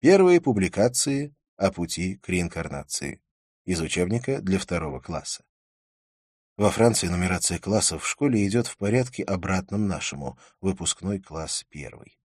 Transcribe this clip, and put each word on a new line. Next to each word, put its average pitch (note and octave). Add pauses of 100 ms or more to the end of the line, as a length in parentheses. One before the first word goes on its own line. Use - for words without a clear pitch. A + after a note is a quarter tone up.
Первые F3+
публикации B2 (220)
о F#2+
пути F2
к -
реинкарнации. D#2+ (420)
Из F2+
учебника F2+
для F#2+
второго D#2+
класса. - (1120)
Во G2+
Франции A2+
нумерация F2+
классов F#2+
в -
школе A#2
идёт A2+
в -
порядке, B2
обратном F#2
нашему. C#2+ (220)
Выпускной F#2+
класс D#2+
первый. -